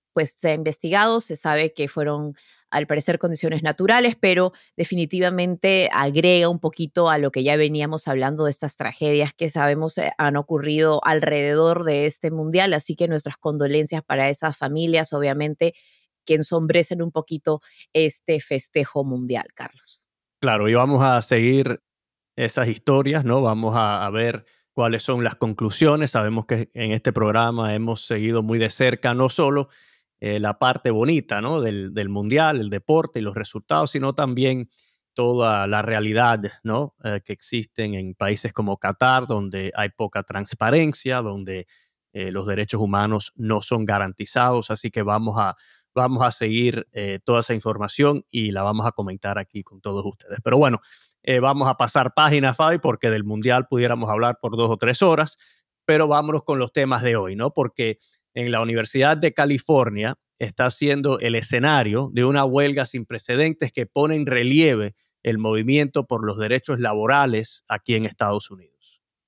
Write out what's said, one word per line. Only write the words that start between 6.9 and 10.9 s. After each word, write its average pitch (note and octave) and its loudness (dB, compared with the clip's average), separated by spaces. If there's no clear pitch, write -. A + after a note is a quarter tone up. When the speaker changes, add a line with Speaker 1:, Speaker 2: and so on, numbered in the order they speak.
Speaker 1:
a D3+ 2
lo C#3 2
que C3 -4
ya C#3+ 4
veníamos D3+ -2
hablando C#3+ -2
de D3 0
estas - -8
tragedias D3 -2
que D#3+ -4
sabemos, D3+ 0
eh, D3 -2
han C#3+ 0
ocurrido D3+ 0